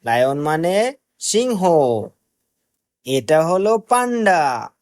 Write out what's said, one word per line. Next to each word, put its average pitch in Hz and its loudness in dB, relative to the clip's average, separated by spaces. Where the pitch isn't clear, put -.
লায়ন 127 0
মানে 175 -2
সিংহ। 226 -2
এটা 135 0
হলো 196 0
পান্ডা। 214 0